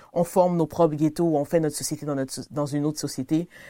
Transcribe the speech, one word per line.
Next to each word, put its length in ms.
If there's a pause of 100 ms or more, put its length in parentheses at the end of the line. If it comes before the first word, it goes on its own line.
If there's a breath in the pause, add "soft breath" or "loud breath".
(120)
on 120
forme 320
nos 100
propres 300
ghettos 280
ou 120
on 80
fait 160
notre 160
société 280
dans 120
notre 160
so-, 180
dans 160
une 180
autre 140
société. 500 (220 loud breath)